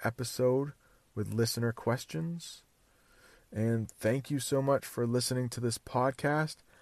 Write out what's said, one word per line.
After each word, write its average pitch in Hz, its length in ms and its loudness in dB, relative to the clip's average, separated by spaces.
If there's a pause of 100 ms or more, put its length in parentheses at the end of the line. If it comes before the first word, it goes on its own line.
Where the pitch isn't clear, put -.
episode 127 680 0 (420)
with 101 180 -4
listener 117 400 2
questions. 160 880 -4 (880)
And 113 400 0
thank 123 400 0
you 147 100 0
so 135 200 0
much 135 240 2
for - 220 -2
listening 123 440 0
to 120 100 -6
this 117 180 0
podcast. 147 800 0 (260)